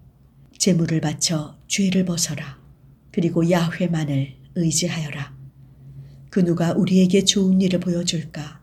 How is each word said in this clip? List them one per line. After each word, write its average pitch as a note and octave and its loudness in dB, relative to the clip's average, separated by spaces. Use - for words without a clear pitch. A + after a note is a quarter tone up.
제물을 E3 0
바쳐 D3+ -4
죄를 F#3+ 0
벗어라. E3+ -6
그리고 E3+ 2
야훼만을 E3 0
의지하여라. D#3 -2
그 F#3+ 2
누가 E3+ 0
우리에게 F#3 4
좋은 F#3+ 2
일을 F3+ 2
보여줄까 E3+ -4